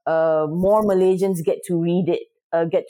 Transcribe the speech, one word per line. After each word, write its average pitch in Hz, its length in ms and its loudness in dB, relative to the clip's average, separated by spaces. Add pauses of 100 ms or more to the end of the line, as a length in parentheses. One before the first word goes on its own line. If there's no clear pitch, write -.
uh, 160 440 0
more 190 320 2
Malaysians 190 600 2
get - 240 -4
to 170 140 -2
read 175 300 0
it, 170 100 -2 (320)
uh, 165 140 0
get 170 240 -2